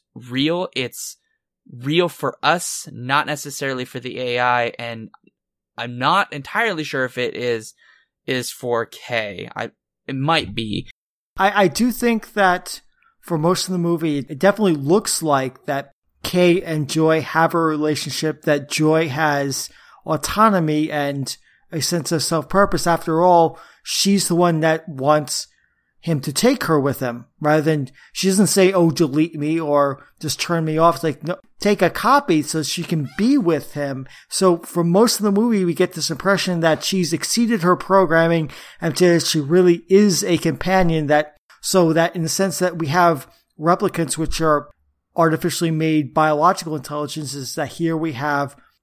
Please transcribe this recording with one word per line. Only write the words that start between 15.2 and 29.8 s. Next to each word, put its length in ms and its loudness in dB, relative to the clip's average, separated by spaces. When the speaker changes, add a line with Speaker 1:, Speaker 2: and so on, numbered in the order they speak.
Speaker 2:
like 440 -2
that 260 -6
Kay 400 2
and 280 -4
Joy 300 2
have 340 0
a 40 0
relationship, 840 -2
that 280 -2
Joy 380 2
has 640 -2
autonomy 840 0
and 460 -4
a 100 -6
sense 320 -4
of 100 0
self-purpose. 640 0
After 360 0
all, 360 4
she's 460 0
the 60 0
one 260 2
that 280 0
wants 580 0
him 200 -2
to 120 -6
take 320 2
her 160 2
with 180 0
him, 280 -6
rather 220 2
than, 260 0
she 140 -2
doesn't 220 4
say, 240 4
"Oh, 180 4
delete 460 0
me," 240 -2
or, 440 0